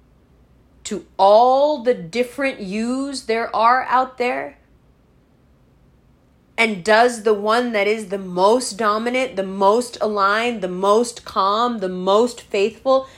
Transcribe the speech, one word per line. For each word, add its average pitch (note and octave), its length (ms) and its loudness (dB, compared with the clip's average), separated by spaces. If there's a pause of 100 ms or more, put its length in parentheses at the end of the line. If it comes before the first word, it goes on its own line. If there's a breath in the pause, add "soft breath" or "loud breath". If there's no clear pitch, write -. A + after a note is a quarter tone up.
(840)
to - 200 -10 (140)
all B3+ 640 4
the B3 100 2
different A#3+ 680 -4
yous B3 640 -6
there A3+ 300 -4
are A#3+ 280 2
out B3+ 340 -2
there? C#4 400 -6 (2000)
And G#3+ 240 -2
does A3+ 380 4
the A3 100 2
one A3 400 0
that G3+ 140 0
is G#3+ 240 -4
the G3 80 -4
most G3 580 0
dominant, A#3 580 -2
the F#3+ 80 -4
most G3 560 0
aligned, G#3+ 640 0
the F3+ 80 -4
most G3+ 560 0
calm, A3 540 -2
the F#3+ 100 -4
most G3 540 0
faithful, A3+ 760 -2